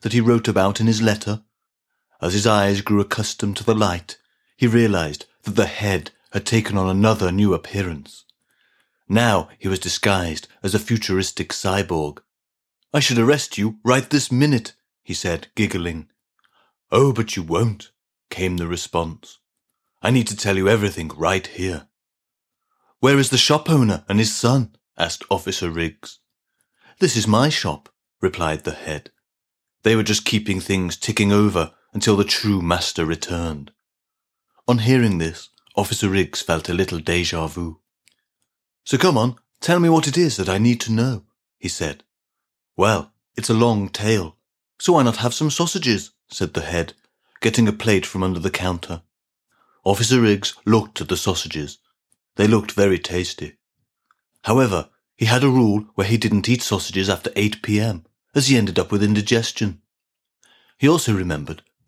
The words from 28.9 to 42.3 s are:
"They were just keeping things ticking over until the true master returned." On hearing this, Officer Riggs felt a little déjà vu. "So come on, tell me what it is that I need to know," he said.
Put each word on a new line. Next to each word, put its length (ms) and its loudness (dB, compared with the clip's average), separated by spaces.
"They 140 4
were 160 0
just 200 -2
keeping 300 -2
things 340 -2
ticking 360 0
over 420 2
until 240 2
the 240 2
true 220 0
master 420 -2
returned." 680 -6
On 100 4
hearing 400 4
this, 320 -6
Officer 320 -2
Riggs 340 -2
felt 280 -4
a 40 -4
little 260 -2
déjà 500 -4
vu. 320 -10
"So 120 -2
come 200 4
on, 220 0
tell 200 2
me 100 4
what 180 4
it 100 -2
is 200 2
that 120 -2
I 100 0
need 220 4
to 100 -6
know," 340 -2
he 100 -10
said. 360 -8